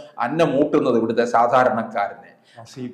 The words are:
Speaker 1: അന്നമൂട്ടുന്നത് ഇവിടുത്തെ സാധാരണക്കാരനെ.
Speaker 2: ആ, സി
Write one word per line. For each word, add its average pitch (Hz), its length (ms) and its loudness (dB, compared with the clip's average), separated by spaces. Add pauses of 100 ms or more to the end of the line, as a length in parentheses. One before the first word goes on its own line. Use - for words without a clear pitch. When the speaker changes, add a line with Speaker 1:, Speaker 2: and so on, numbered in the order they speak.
(200)
Speaker 1:
അന്നമൂട്ടുന്നത് 135 800 0
ഇവിടുത്തെ 113 280 0
സാധാരണക്കാരനെ. 117 1080 0 (280)
Speaker 2:
ആ, 113 40 -20
സി 123 300 -14